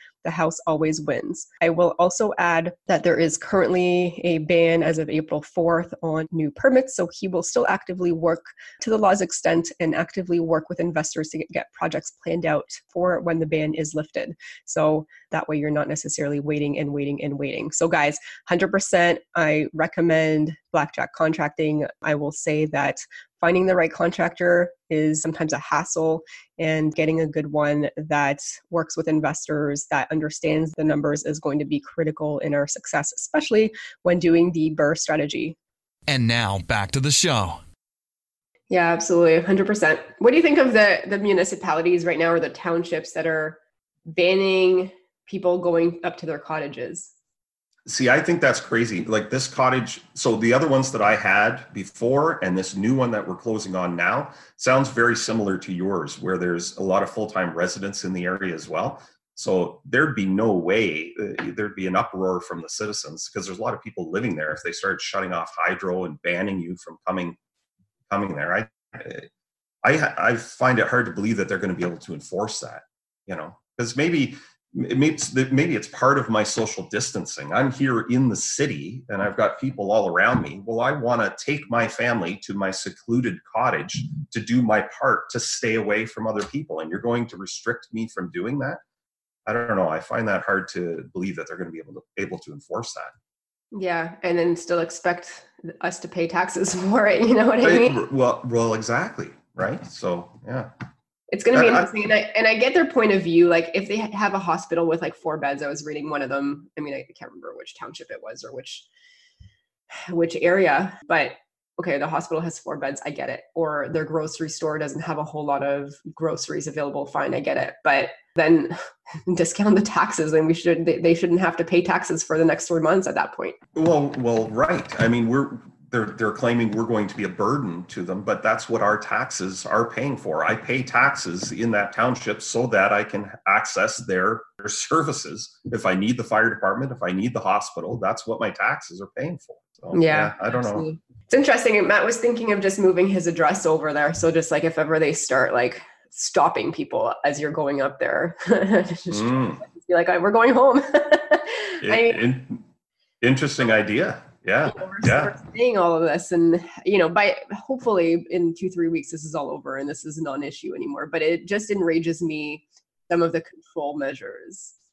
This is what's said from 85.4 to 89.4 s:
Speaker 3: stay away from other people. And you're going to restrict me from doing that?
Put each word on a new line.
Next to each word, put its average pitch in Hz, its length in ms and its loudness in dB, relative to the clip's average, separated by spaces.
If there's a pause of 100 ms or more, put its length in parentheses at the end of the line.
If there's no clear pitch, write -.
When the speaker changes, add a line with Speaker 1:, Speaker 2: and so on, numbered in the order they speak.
Speaker 3:
stay 110 340 -2
away 107 320 0
from 110 220 -8
other 104 160 -2
people. 98 360 -8
And 80 100 -8
you're 95 100 -6
going 120 280 0
to - 80 -18
restrict - 560 -8
me 113 220 -6
from 90 180 -8
doing 117 280 -4
that? 139 180 -6 (680)